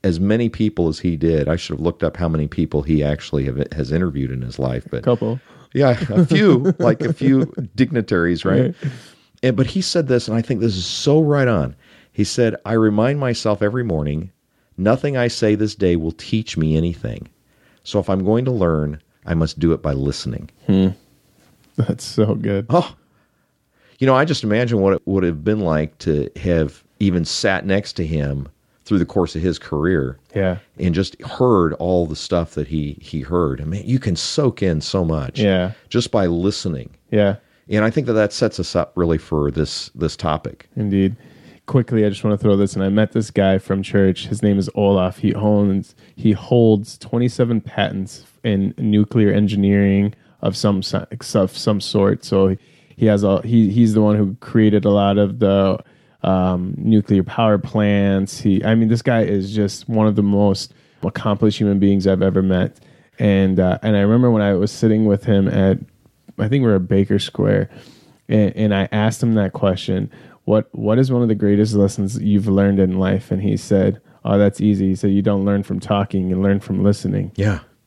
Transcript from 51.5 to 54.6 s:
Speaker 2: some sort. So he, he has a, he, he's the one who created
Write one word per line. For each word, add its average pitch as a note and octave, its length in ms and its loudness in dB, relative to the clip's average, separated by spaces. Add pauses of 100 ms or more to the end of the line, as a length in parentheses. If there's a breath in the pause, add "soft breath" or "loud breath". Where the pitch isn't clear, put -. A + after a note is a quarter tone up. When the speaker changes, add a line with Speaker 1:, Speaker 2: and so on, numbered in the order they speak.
Speaker 2:
some G#2 240 -2
sort. G2 440 0
So G2 260 2
he, F#2+ 80 -2 (360 soft breath)
he A2+ 120 0
has G#2 180 4
a, G2 200 2
he, A2+ 240 4
he's A2 260 4
the A2 60 4
one G#2 140 4
who G#2 220 0
created G#2+ 480 2